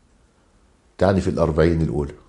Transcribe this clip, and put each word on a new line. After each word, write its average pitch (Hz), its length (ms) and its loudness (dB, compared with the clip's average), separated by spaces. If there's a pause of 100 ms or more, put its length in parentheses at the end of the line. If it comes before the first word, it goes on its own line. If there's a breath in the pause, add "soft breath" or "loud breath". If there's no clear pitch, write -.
(1000)
تعني 95 220 2
في 92 100 -2
الأربعين 80 520 0
الأولى. 73 300 -4 (160)